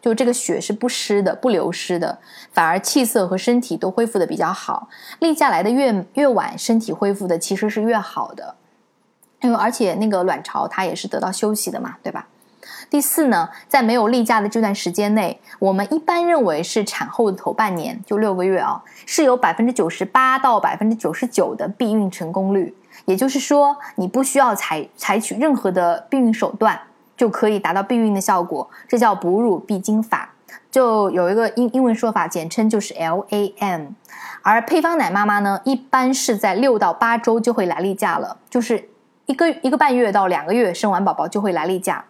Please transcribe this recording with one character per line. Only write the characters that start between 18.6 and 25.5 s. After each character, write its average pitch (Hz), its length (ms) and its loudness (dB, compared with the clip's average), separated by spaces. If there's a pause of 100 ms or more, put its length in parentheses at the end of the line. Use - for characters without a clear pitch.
是 - 180 0
有 254 140 4
百 175 160 0
分 226 120 2
之 254 60 2
九 214 180 0
十 - 140 -6
八 262 340 2
到 254 220 2
百 - 160 -2
分 208 140 0
之 233 80 0
九 170 160 -4
十 254 120 -6
九 208 300 -2
的 151 100 -6
避 208 280 -2
孕 202 180 0
成 165 180 -10
功 190 240 -2
率。 185 220 -2 (300)
也 190 120 0
就 254 100 2
是 269 120 0
说， 285 360 4 (200)
你 185 120 -4
不 247 160 0
需 262 140 -2
要 269 180 4
采， 156 400 -6
采 202 240 -2
取 220 160 -6
任 277 180 2